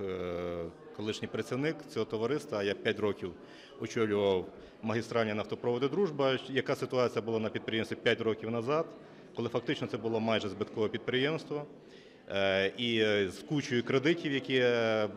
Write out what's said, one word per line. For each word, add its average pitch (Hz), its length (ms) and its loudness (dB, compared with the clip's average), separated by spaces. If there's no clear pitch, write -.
е, 87 640 -4
колишній 107 300 -6
працівник 131 480 -4
цього 110 160 -2
товариства, 117 580 -2
я 101 100 2
п'ять 101 260 -2
років 98 340 -2
очолював 101 640 2
магістральні 110 520 0
нафтопроводи 120 540 0
«Дружба», 143 500 2
яка 135 260 2
ситуація 120 460 2
була 113 180 0
на 110 100 0
підприємстві 110 460 -2
п'ять 113 260 2
років 110 300 0
назад, 127 340 0
коли 117 140 -2
фактично 127 380 -2
це 127 100 -4
було 113 220 0
майже 107 300 2
збиткове 104 380 -2
підприємство, 139 800 -2
е, 98 480 4
і 117 220 2
з - 200 -10
кучою 139 340 2
кредитів, 147 480 2
які, 135 260 0
е, 117 600 4